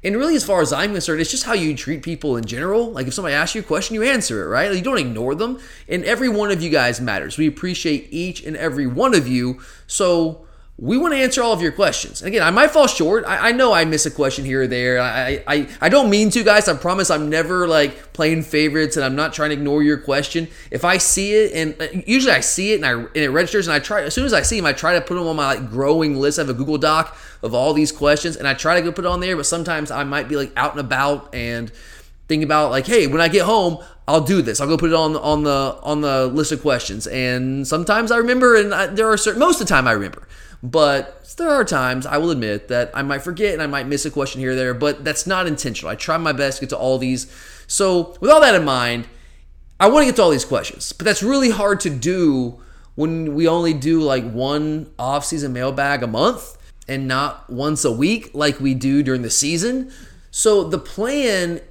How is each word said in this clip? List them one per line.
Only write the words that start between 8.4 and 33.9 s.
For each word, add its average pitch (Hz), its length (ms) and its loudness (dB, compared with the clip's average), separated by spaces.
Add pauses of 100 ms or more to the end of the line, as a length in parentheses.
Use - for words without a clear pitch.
and 156 140 -10
every 143 300 -4
one 208 280 2
of 143 140 4
you. 127 320 -2 (260)
So 170 600 0 (320)
we 170 180 -2
wanna 302 200 2
answer 262 240 2
all 233 120 2
of 175 100 0
your 165 80 0
questions. - 520 -2
And - 60 -6
again, 202 140 0
I 160 80 4
might 277 220 4
fall 294 160 6
short. 180 380 0
I, 190 240 0
I - 20 0
know 247 200 4
I 170 120 4
miss 156 220 0
a 156 40 -4
question 139 340 -2
here 135 180 0
or 131 40 0
there. 123 340 0
I, 127 460 -2
I, 143 220 0 (120)
I 160 80 2
don't 247 220 4
mean 208 200 4
to, 233 120 0
guys. 208 240 6
I 170 80 2
promise 180 340 -2
I'm 151 220 0
never, 170 380 0
like, 147 440 0
playing 160 300 0
favorites, 151 540 0
and 147 80 0
I'm 131 100 -2
not 147 180 -2
trying 151 180 -2
to 151 40 -2
ignore 147 300 0
your 147 140 2
question. 147 500 -2 (240)
If - 120 -4
I 180 140 4
see 202 360 0
it, 214 180 4
and, 156 280 -4
uh, 160 260 -6
usually 254 280 4
I 131 60 4
see 190 320 0
it, 185 100 0
and 147 40 0
I, 127 80 2
and 120 220 -6
it 147 120 2
registers, 170 400 0
and 156 60 0
I 147 40 2
try, 202 240 -2
as 147 120 -6
soon 254 100 -2
as 262 80 0
I 160 100 4
see 226 160 0
'em, 175 80 -2
I 143 60 2
try 165 220 0
to 175 60 2
put 175 160 -6
'em 175 120 -2
on 160 80 -2
my, 139 180 0
like, 127 160 -8
growing 143 460 2
list. 143 220 0
I 170 40 0
have 143 60 -2
a 127 60 -2
Google 139 240 -2
Doc 156 380 0 (260)
of 113 120 -6
all 139 200 2
these 151 180 2
questions, 147 440 0
and 139 120 -2
I 135 60 2
try 160 200 0
to 180 80 4
go 170 80 -2
put 175 140 -8
it 175 40 0
on 175 120 -2
there, 180 160 -2
but 143 100 -4
sometimes 156 440 -4
I 139 140 -4
might 139 240 -4
be, 147 80 -2
like, 139 200 -4
out 139 160 0
and 143 80 -8
about 139 540 -2
and 117 360 -6 (580)
think 156 140 0
about, 151 280 2
like, 131 160 0
"Hey, 202 200 4
when 139 140 2
I 170 80 4
get 175 160 4
home, 185 340 2 (300)